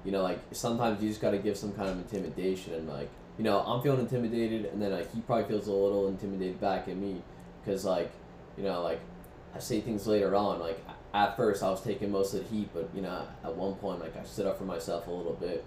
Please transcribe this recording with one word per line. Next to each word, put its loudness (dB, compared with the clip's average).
You 0
know, 4
like, 2
sometimes 2
you 2
just -2
gotta 4
give 0
some -4
kind 0
of 0
intimidation, -2
and, -4
like, -6
you -2
know, 6
I'm 2
feeling 6
intimidated, 2
and -2
then, 2
like, -2
he -2
probably 2
feels 0
a 2
little 6
intimidated -2
back 2
at -4
me, -4
'cause, 0
like, 2
you -6
know, 0
like, 0
I -8
say 0
things -2
later 6
on, 4
like, -4
at 4
first, 4
I 4
was 2
taking 0
most 2
of 0
the -6
heat, -2
but, -2
you -4
know, -4
at -4
one -2
point, -4
like, -8
I -8
stood -2
up 2
for -6
myself -2
a -8
little -2
bit -2